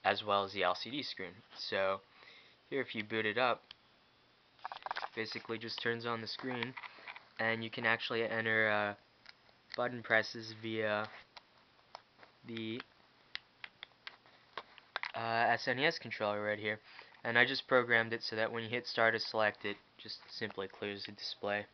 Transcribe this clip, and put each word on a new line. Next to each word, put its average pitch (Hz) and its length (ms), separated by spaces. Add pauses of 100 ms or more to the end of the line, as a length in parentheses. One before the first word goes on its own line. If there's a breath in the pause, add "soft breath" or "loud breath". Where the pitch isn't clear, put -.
as 101 200
well 101 180
as 95 120
the 98 100
L 90 100
C - 160
D 135 140
screen. 92 300 (220)
So 95 440 (680 loud breath)
here, 139 120
if 120 160
you 107 80
boot 110 220
it 107 120
up, 123 240 (1500)
basically 110 420
just 113 260
turns 117 220
on 117 160
the 110 60
screen, 127 480 (640 loud breath)
and 113 260
you 110 60
can 120 160
actually 113 360
enter, 110 460
uh, 104 260 (800)
button 123 280
presses 110 580
via 107 480 (1400)
the, 113 360 (2250)
uh, 113 340
S 117 200
N 127 100
E 139 80
S 165 120
controller 104 440
right 104 160
here. 107 220 (440 loud breath)
And 117 140
I 123 80
just 131 200
programmed 120 460
it 117 100
so - 140
that 113 160
when 113 120
you 110 40
hit 120 180
start 113 280
or 113 60
select, 110 440
it 104 120 (200)
just - 220 (100)
simply 98 400
clears 101 380
the 104 60
display. 101 600